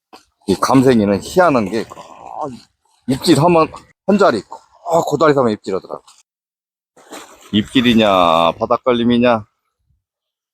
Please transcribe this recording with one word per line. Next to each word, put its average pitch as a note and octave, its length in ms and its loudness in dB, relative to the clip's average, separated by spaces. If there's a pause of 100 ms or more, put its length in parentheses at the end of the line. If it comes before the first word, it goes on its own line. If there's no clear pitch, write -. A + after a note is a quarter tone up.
(480)
이 F#2+ 60 0
감생이는 A#2 680 2
희한한 C#3 480 0
게, G#2 200 -6
아, - 560 -16 (640)
입질하면 D#3 640 2 (340)
한 G3 120 2
자리, D#3+ 200 2
아, - 720 -6
그 C#3+ 80 -2
자리 D3+ 160 2
서면 B2 180 0
입질하더라. F#2 480 -10 (1500)
입질이냐, G2 1000 2
바닥걸림이냐, A#2+ 920 -2 (1080)